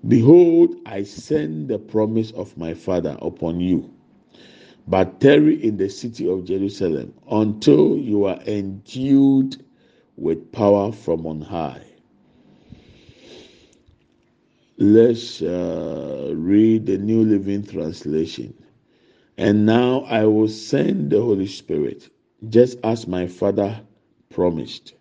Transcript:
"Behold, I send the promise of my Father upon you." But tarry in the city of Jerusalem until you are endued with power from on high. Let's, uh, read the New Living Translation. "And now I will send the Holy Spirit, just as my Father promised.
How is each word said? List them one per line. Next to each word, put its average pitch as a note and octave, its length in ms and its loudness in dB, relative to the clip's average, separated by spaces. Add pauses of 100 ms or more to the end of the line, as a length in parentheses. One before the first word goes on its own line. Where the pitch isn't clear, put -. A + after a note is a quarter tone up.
"Behold, E3+ 640 6 (120)
I G2+ 160 -8
send D3+ 680 -6
the G#2+ 100 -4
promise A2 520 -2
of - 260 -14
my E2 160 -8
Father E2 480 -6
upon E2+ 400 -6
you." F2+ 300 -2 (960)
But F#2 320 -2
tarry D3+ 420 4
in A2 140 -2
the G2 140 -4
city A2+ 360 -10
of F2+ 200 -4
Jerusalem F#2+ 680 -4 (180)
until A2 680 2
you G#2+ 260 -2
are F#2 220 -4
endued C3 1160 0 (540)
with E2 340 -6
power G2+ 420 2
from E2 340 -6
on D#2 160 -8
high. D#2 400 -10 (3000)
Let's, A2+ 640 4
uh, D#2+ 920 -8
read A2 520 2
the G2 100 -2
New A2 260 0
Living G2+ 420 -2
Translation. D#2 920 -8 (840)
"And G#2+ 300 2
now B2 420 2
I A2+ 160 0
will A2 240 2
send D3 640 -4
the G#2 100 2
Holy G2+ 280 -2
Spirit, D2+ 600 -8 (400)
just A#2+ 340 4
as A2+ 240 -4
my F2+ 200 -4
Father G2+ 520 -2 (520)
promised. - 720 -4